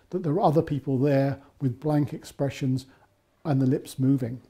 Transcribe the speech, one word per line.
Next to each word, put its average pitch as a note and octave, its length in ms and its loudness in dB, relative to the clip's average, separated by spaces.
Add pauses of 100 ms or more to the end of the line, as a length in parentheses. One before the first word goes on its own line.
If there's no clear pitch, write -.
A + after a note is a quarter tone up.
(120)
that F#3 100 -4
there D#3 120 -2
were G3 80 0
other D#3+ 200 4
people C#3 380 -2
there C#3 400 2 (200)
with C3 200 -2
blank D3+ 340 0
expressions C3+ 720 -4 (580)
and C#3 160 0
the C3+ 60 2
lips - 320 -2
moving. B2+ 520 0